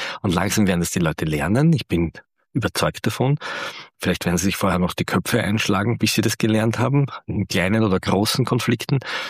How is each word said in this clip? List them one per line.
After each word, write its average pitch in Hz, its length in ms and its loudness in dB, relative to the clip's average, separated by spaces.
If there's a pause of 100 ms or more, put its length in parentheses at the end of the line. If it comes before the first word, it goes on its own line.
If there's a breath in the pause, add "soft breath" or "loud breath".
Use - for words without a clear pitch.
(220 loud breath)
Und 92 120 2
langsam 95 340 2
werden 90 120 2
das 85 120 -2
die 90 80 0
Leute 80 240 0
lernen. 85 480 2
Ich 123 160 0
bin 85 240 0 (400)
überzeugt - 540 -2
davon. 131 320 0 (600 loud breath)
Vielleicht - 260 -2
werden 90 140 0
sie 92 60 -2
sich 98 120 0
vorher 92 220 0
noch 90 160 0
die - 100 -2
Köpfe - 380 0
einschlagen, 104 560 0
bis - 160 0
sie - 60 2
das 107 180 0
gelernt 110 400 2
haben, 135 280 2 (200)
in 92 220 -4
kleinen 95 340 2
oder 95 160 2
großen - 460 0
Konflikten. 120 560 0 (300 loud breath)